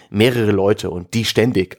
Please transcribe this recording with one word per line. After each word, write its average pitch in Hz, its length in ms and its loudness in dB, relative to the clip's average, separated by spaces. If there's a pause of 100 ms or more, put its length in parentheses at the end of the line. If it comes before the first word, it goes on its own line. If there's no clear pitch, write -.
mehrere 113 420 2
Leute 98 380 0
und 87 240 -12
die - 120 -2
ständig. 107 540 0